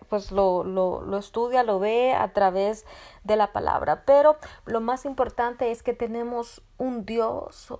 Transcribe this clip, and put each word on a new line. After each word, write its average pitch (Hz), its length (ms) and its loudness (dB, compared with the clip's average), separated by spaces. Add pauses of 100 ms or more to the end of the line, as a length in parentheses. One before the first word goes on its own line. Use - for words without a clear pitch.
pues, 202 240 -4
lo, 190 320 2
lo, 185 380 -2
lo 196 160 -4
estudia, 240 460 0
lo 208 160 0
ve 233 340 2
a - 180 0
través 196 540 0 (400)
de 214 100 2
la 208 160 2
palabra, - 540 -2
pero 285 320 6 (260)
lo 226 160 -4
más 240 240 -4
importante 247 680 -2
es 233 120 -8
que 247 80 -2
tenemos 233 720 -6 (160)
un 247 280 -6
Dios, - 760 -4